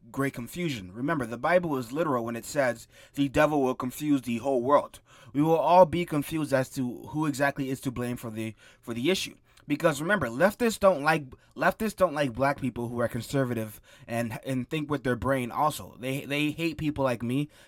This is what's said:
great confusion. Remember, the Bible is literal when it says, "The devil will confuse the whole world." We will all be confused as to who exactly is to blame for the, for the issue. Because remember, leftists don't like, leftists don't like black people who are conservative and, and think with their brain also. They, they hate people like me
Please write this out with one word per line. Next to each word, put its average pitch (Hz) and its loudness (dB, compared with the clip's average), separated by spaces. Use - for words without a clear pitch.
great 135 -2
confusion. 120 -6
Remember, 131 -2
the 117 -8
Bible 160 2
is 123 -6
literal 139 0
when 117 -4
it 113 -8
says, 123 -2
"The 139 0
devil 147 4
will 127 2
confuse 135 0
the 117 -2
whole 131 0
world." 139 2
We 143 2
will 160 4
all 170 8
be 165 0
confused 151 -2
as 131 2
to 123 -6
who 151 -2
exactly 139 0
is 135 -4
to 135 -4
blame 120 -4
for 120 -10
the, 110 -6
for 123 -8
the 123 0
issue. - -2
Because 147 0
remember, 170 0
leftists 196 0
don't 180 4
like, 151 2
leftists 190 0
don't 170 2
like 143 0
black 135 0
people 120 -4
who 120 -4
are 117 2
conservative 120 -4
and, 117 -4
and 127 -4
think 151 -4
with 135 -4
their 123 0
brain 123 -2
also. 123 -4
They, 131 -6
they 147 -2
hate 160 -4
people 147 -2
like 120 0
me 131 -2